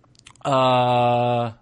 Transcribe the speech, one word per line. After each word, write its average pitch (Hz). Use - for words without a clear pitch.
Uh, 123